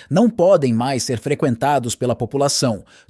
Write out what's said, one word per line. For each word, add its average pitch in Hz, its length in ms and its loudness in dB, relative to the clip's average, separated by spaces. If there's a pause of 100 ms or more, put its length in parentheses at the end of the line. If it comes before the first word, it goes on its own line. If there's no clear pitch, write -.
(100)
não 202 180 4
podem 170 460 2
mais 123 300 -2
ser 120 140 -4
frequentados 135 760 -2
pela 123 200 -2
população, 120 680 -2 (260)